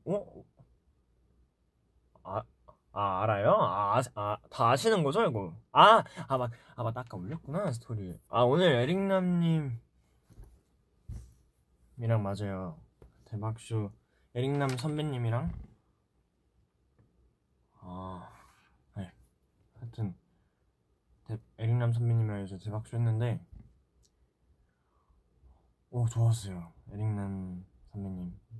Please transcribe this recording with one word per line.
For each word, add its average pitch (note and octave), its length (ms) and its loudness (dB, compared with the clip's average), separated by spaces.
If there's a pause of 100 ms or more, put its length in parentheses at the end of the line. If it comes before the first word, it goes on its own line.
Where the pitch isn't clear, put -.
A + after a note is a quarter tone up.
어? F#3+ 380 -6 (1800)
아, G2 180 -6 (500)
아, G2 300 0
알아요? A2 300 4
아, G#2 460 2
아, C3+ 40 2 (120)
아, G#2 240 -4 (120)
다 A#2+ 200 4
아시는 G#3+ 340 4
거죠, E3 200 0
이거? G2+ 300 -2 (180)
아, G3 300 10 (240)
아, C3+ 120 0
맞-, A#2+ 120 -4 (240)
아, B2 80 -8
맞다. A2+ 180 -4
아까 A#2 160 -12
올렸구나, D3 560 -6
스토리. G#2 460 -8 (100)
아, A#2 140 2
오늘 D3+ 320 6
에릭남님이랑 E3+ 1040 2 (2500)
맞아요. G2 580 -6 (460)
대박쇼 A2 680 -6 (420)
에릭남 C3+ 420 -2
선배님이랑. C#3+ 760 -2 (2250)
아, F#2 480 -12 (680)
네. F3 160 -10 (680)
하여튼 A2+ 360 -6 (1120)
대-, A2 140 -10 (200)
에릭남 A#2 340 2
선배님이랑 A#2 500 0
이제 F#2+ 160 -10
대박쇼 G#2+ 380 -8
했는데, A#2 440 0 (2500)
오, A#2+ 160 -2
좋았어요. G2 640 0 (220)
에릭남 G2 720 -6 (280)
선배님 F#2+ 460 -10 (220)